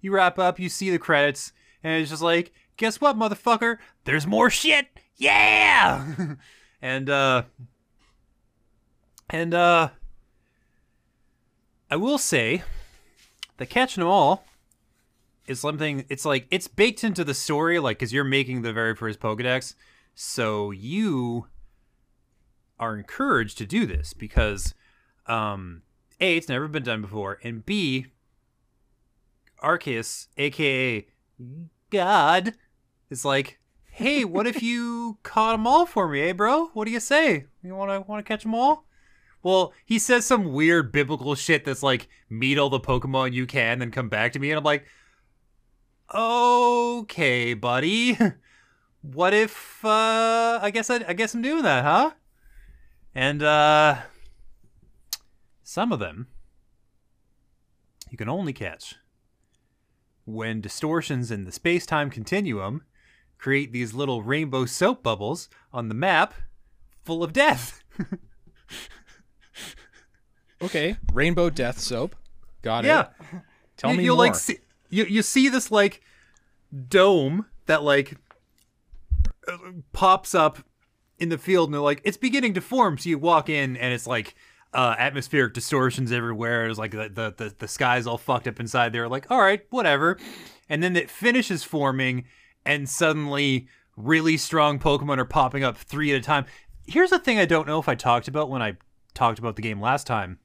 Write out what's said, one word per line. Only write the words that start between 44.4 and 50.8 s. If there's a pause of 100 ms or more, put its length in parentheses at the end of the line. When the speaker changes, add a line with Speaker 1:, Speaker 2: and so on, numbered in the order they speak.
Speaker 1:
And
I'm
like, (1300)
"Okay,
buddy.
<laughs> (720)
What
if,
uh,
I
guess